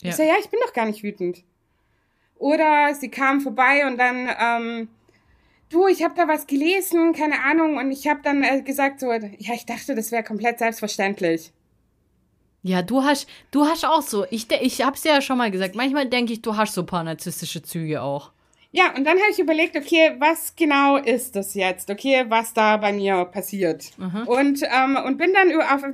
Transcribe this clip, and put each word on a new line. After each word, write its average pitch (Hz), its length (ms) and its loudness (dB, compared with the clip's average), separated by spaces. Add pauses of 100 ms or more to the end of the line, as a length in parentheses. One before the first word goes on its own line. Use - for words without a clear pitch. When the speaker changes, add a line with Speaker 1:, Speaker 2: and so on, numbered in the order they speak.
Speaker 1:
Ja. 175 80 -4
Speaker 2:
Ich 170 60 -4
so, 302 60 2
„Ja, 311 180 4
ich 415 80 -8
bin 453 160 -2
doch 466 80 -4
gar 226 140 -2
nicht 214 160 -6
wütend.“ 180 420 -6 (920)
Oder 294 580 2
sie 285 160 -10
kamen 269 320 0
vorbei 262 440 2
und 254 120 -4
dann, 247 320 0 (100)
ähm, 233 480 -2 (800)
„Du, 349 200 2
ich 349 140 2
hab 330 120 0
da 339 120 0
was 302 200 0
gelesen“, 330 680 0
keine 302 320 -2
Ahnung, 311 320 2
und 262 160 -4
ich - 160 -6
hab 294 140 -2
dann, 285 200 0
äh, 262 200 2
gesagt 277 380 -2
so, 254 120 -2
„Ja, 214 420 -6
ich 226 120 -10
dachte, 240 280 -6
das 220 160 -6
wär 233 120 -2
komplett 220 360 -4
selbstverständlich.“ 202 960 -2 (1120)
Speaker 1:
Ja, 180 200 0
du 240 220 0
hast, 285 240 0 (220)
du 294 160 2
hast 330 180 0
auch 302 180 2
so, 208 280 -2
ich 220 180 -6
de-, 311 140 0
ich 254 200 0
hab's 277 200 -2
dir 311 100 2
ja 285 80 4
schon 269 180 -2
mal 233 120 0
gesagt, 185 240 -4
manchmal 269 340 -2
denk 240 220 0
ich, 226 100 -6
du 220 160 -4
hast 214 180 0
so 180 80 -2
ein 175 40 -6
paar 170 180 -4
narzisstische 165 580 -10
Züge 156 400 -6
auch. 139 300 -8 (400)
Speaker 2:
Ja, 359 220 2
und 269 100 -2
dann 320 140 4
hab 415 120 2
ich 381 100 -2
überlegt, 320 360 0
okay, 320 420 4
was 311 360 0
genau 277 420 2
ist 247 380 -2
das 196 200 -6
jetzt, 185 360 -2
okay, 254 380 0
was 226 260 0
da 214 220 4
bei 208 160 0
mir 196 320 0
passiert? 185 760 -4
Speaker 1:
Mhm. 185 300 -8
Speaker 2:
Und, 277 340 2
ähm, 262 420 2
und 269 140 -2
bin 349 140 2
dann 381 180 6
ü-, 311 100 2
auf 285 220 2 (120)